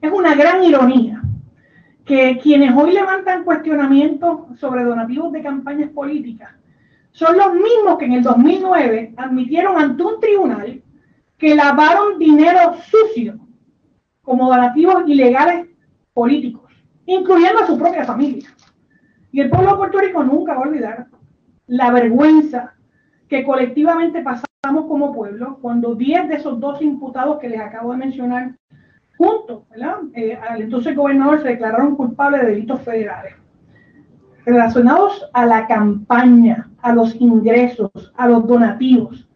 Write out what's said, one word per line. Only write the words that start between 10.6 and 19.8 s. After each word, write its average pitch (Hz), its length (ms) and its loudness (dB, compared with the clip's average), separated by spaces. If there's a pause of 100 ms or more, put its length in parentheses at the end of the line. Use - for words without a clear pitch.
que 302 160 2
lavaron 311 640 2
dinero 330 560 4 (100)
sucio 427 540 0 (840)
como 254 260 0
donativos 285 580 2
ilegales 285 600 2 (440)
políticos, - 600 -4 (340)
incluyendo 370 560 2
a - 40 0
su 320 120 -2
propia 349 260 -2
familia. 262 440 -6 (840)
Y 269 100 -4
el 254 100 0
pueblo 370 200 0
de 392 60 2
Puerto 392 220 -4